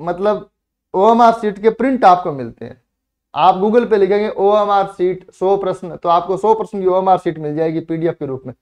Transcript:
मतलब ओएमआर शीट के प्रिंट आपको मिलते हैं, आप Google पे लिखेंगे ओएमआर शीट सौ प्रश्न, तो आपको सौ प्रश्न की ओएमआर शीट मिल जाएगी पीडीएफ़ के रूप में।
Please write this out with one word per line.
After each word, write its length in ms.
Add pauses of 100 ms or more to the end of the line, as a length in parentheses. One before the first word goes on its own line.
मतलब 500 (440)
ओएमआर 380
शीट 260
के 120
प्रिंट 340
आपको 280
मिलते 320
हैं, 160 (540)
आप 220
Google 340
पे 60
लिखेंगे 320
ओएमआर 600
शीट 420
सौ 260
प्रश्न, 400
तो 120
आपको 280
सौ 180
प्रश्न 260
की 60
ओएमआर 320
शीट 200
मिल 180
जाएगी 240
पीडीएफ़ 340
के 120
रूप 200
में। 160